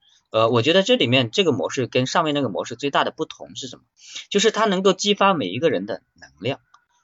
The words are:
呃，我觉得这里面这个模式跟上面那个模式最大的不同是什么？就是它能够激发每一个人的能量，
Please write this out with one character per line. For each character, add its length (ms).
呃， 200
我 120
觉 120
得 100
这 140
里 100
面 240
这 140
个 80
模 160
式 180
跟 200
上 180
面 80
那 80
个 80
模 160
式 100
最 140
大 160
的 60
不 120
同 320
是 140
什 80
么？ 60
就 120
是 100
它 140
能 180
够 80
激 220
发 200
每 140
一 120
个 100
人 160
的 180
能 100
量， 180